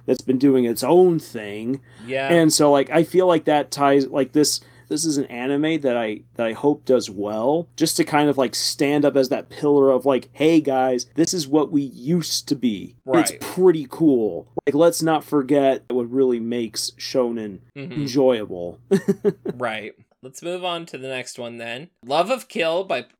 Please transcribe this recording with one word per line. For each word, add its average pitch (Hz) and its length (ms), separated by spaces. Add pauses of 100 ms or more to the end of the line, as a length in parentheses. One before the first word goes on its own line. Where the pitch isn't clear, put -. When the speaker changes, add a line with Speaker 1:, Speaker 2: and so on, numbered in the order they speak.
Speaker 1:
that's 135 140
been 131 180
doing 131 280
its 117 180
own 170 340
thing. 110 640 (260)
Speaker 2:
Yeah. 135 260
Speaker 1:
And 160 200
so, 147 180
like, 139 200
I 165 120
feel 180 240
like 170 200
that 147 260
ties, 139 340
like, 131 280
this 147 260 (280)
this 151 160
is 151 120
an 139 100
anime 143 560
that 123 140
I, 110 240 (160)
that 117 100
I 113 60
hope 147 320
does 123 260
well, 110 680
just 160 200
to 170 80
kind 147 240
of, 135 100
like, 123 160
stand 147 500
up 139 120
as 131 140
that 120 200
pillar 143 400
of, 127 160
like, 127 260
"Hey, 156 280
guys, 131 540
this 165 200
is 160 140
what 151 240
we 143 100
used 139 680
to 143 80
be." 107 400 (100)
It's 131 260
Speaker 2:
Right. - 80
Speaker 1:
pretty 170 480
cool. 117 580 (200)
Like, 139 80
let's 165 280
not 156 220
forget 135 680
what 120 200
really 127 300
makes 117 580
shonen 117 600 (180)
Speaker 2:
Mm-hmm. 139 160
Speaker 1:
enjoyable. 120 840 (120)
<laughs> - 640
Speaker 2:
Right. 110 380 (300)
Let's - 200
move 175 220
on 170 220
to 160 120
the 131 100
next 127 300
one 120 200
then. 120 320 (140)
Love 160 260
of 254 180
Kill, 165 360
by, 135 220 (140)